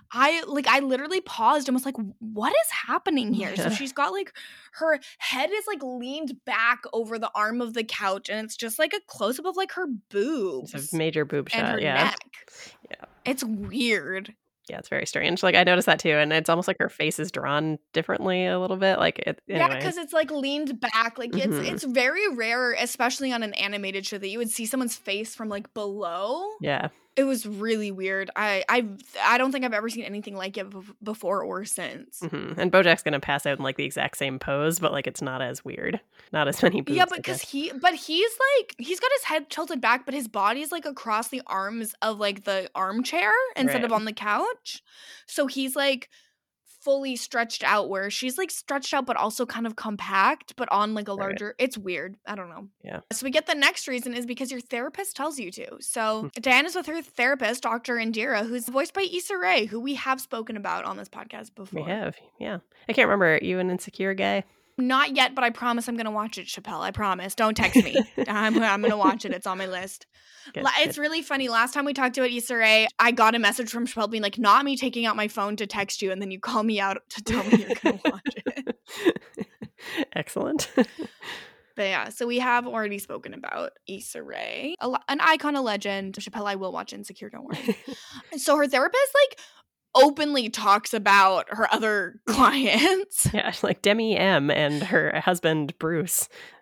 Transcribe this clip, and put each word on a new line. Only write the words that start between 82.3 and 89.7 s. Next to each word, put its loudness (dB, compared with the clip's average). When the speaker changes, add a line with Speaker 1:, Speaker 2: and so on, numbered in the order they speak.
Speaker 1:
have 2
already -4
spoken -10
about -6
Issa -12
Rae, -8
a -4
lo-, -2
an 0
icon, 4
a 0
legend. -2
Chappelle, -8
I -2
will -6
watch -8
Insecure, -14
don't -16
worry. -4
Speaker 2:
<laughs> -16
Speaker 1:
So 4
her 4
therapist, 4
like, -16